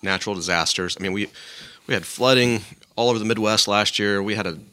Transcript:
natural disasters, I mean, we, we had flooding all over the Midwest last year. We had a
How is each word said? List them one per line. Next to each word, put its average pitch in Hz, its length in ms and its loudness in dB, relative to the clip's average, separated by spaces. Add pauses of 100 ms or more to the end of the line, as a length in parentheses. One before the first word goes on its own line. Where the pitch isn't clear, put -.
natural 95 320 -2
disasters, 87 640 -2
I 92 60 -12
mean, 95 80 -4
we, 98 160 -4 (600)
we 143 60 -2
had 92 120 -2
flooding 123 560 4 (340)
all 120 140 2
over 117 100 2
the 107 60 -2
Midwest 107 420 2
last 101 320 2
year. 101 240 0
We 104 120 -2
had 101 120 -2
a 82 100 -8 (160)